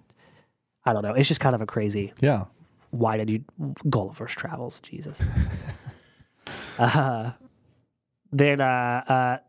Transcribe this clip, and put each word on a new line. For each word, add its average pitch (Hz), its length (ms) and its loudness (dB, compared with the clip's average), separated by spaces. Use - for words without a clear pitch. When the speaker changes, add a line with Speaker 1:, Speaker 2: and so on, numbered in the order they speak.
Speaker 1:
I 120 80 4
don't 104 100 -2
know. 104 100 -2
It's 135 140 4
just 156 120 2
kind 131 140 4
of 110 80 0
a 107 60 -4
crazy, 104 520 -2
Speaker 2:
Yeah. 123 260 2
Speaker 1:
why 113 280 0
did 110 120 -2
you, 110 140 0
Gulliver's 110 440 -2
Travels, 131 480 -10
Jesus. 147 460 -12
<laughs> - 580 -4
Uh, 120 540 2
then, 143 300 4
uh, 135 40 4
uh, 127 300 2